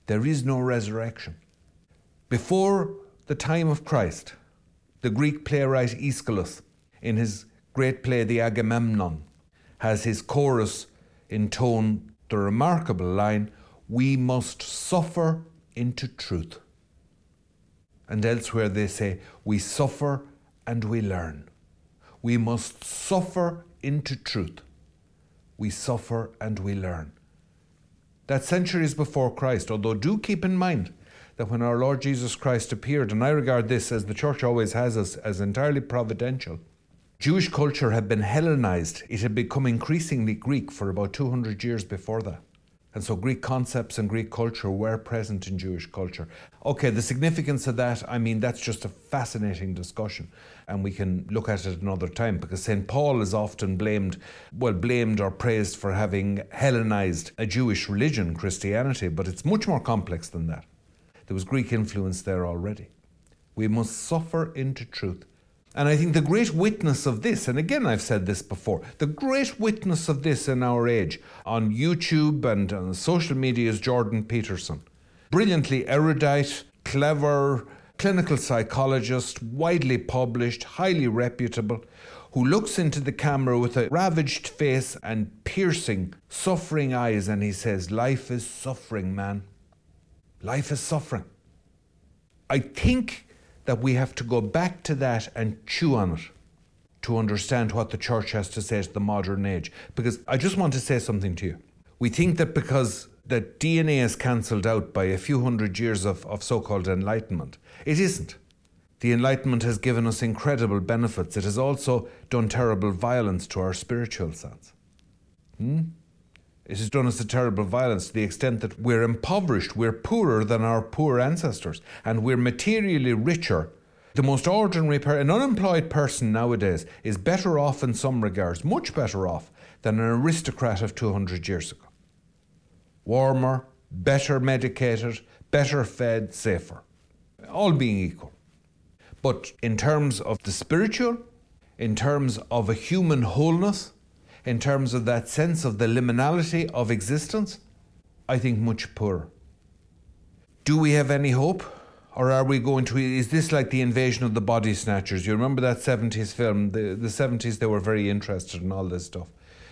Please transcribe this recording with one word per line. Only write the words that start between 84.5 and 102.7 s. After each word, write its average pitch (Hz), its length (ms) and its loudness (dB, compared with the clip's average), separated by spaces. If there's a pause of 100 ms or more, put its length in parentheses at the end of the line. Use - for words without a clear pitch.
and 110 400 -4
piercing, 117 720 0 (120)
suffering 156 680 -2
eyes, 113 320 0
and 104 160 0
he 104 80 0
says, 95 400 -2
"Life 123 400 0
is 120 160 -4
suffering, 104 640 -6
man. 101 300 -4 (1000)
Life 139 300 -4
is 143 80 -2
suffering." - 460 -4 (1200)
I 139 80 2
think - 720 0 (380)
that 120 180 0
we 131 100 4
have 127 220 0
to - 80 -6
go 117 180 2
back 170 400 0
to 156 140 -2
that 127 400 0
and 110 320 -4
chew 156 260 2
on 95 200 2
it 82 80 -4 (840)
to 113 160 0
understand 107 520 0
what 113 200 -2
the - 60 -4
church 113 340 -2
has 101 180 -2
to 107 140 -6
say 104 180 -2
to 90 100 -8
the 104 80 -4
modern 98 460 -2
age. 90 260 -4 (220)
Because 120 240 -2 (100)
I 131 100 0
just 180 200 0
want 165 160 2
to 131 60 -2
say 127 180 0
something 101 380 -2
to 87 100 -6
you. 82 120 -6 (420)
We 120 100 0
think 170 280 2
that 165 180 0
because 131 540 0 (180)